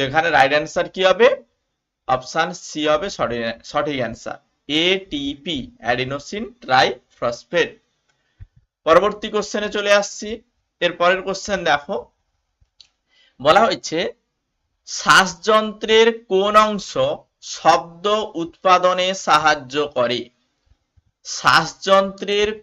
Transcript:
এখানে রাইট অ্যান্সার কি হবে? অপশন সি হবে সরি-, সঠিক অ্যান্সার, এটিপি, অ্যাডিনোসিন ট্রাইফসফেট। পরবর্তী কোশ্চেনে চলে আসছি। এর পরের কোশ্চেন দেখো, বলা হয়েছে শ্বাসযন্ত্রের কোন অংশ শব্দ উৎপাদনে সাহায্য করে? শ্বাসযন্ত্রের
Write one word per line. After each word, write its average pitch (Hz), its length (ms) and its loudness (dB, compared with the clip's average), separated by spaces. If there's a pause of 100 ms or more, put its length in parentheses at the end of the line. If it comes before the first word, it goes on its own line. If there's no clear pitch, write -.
এখানে 160 240 0
রাইট 139 240 4
অ্যান্সার 165 400 -2
কি 185 140 -4
হবে? 185 200 4 (880)
অপশন 165 380 -4
সি - 360 -12
হবে 151 280 0
সরি-, 117 420 -6 (120)
সঠিক 147 320 -4
অ্যান্সার, - 360 -10 (300)
এটিপি, 156 920 -4 (220)
অ্যাডিনোসিন 127 640 -6 (180)
ট্রাইফসফেট। 135 1080 -2 (1120)
পরবর্তী 196 440 2
কোশ্চেনে 208 400 -4
চলে 202 320 0
আসছি। 208 280 -8 (520)
এর 170 180 0
পরের 185 240 2
কোশ্চেন 185 480 -6
দেখো, 165 260 -2 (1500)
বলা 165 240 6
হয়েছে 160 320 -4 (880)
শ্বাসযন্ত্রের 214 1400 2
কোন 202 320 2
অংশ 214 420 0 (440)
শব্দ 170 640 0 (360)
উৎপাদনে 185 720 2
সাহায্য 151 720 0
করে? 123 340 -2 (1040)
শ্বাসযন্ত্রের 190 1200 0 (140)